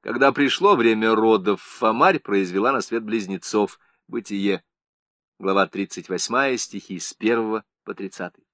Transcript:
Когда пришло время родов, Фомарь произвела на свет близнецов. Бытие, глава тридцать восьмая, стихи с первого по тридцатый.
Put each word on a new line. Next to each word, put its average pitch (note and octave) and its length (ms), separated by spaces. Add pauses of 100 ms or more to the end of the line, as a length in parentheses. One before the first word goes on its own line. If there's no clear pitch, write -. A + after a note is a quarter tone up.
Когда B2+ 300
пришло D#3 440
время A2+ 380
родов, G#2+ 480
Фомарь C3+ 580
произвела G2 520
на B2+ 100
свет A2+ 220
близнецов. G#2 760 (280)
Бытие, G2 560 (720)
глава F#2+ 300
тридцать F#2+ 420
восьмая, B2 480
стихи G2 420
с - 140
первого A2 500 (200)
по G2+ 100
тридцатый. F#2+ 600